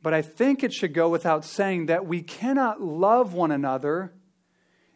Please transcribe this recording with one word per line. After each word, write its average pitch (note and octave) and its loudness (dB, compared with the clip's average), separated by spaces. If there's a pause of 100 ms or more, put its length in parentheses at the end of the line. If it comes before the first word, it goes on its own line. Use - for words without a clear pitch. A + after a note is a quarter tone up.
But D#3+ 0
I D#3 2
think C4 0
it B3 0
should F3 -4
go E3 4
without E3 0
saying F#3 -2
that E3+ 0
we E3+ -4
cannot A#3+ -2
love F#3+ 2
one E3+ 0
another C#3+ -2 (840)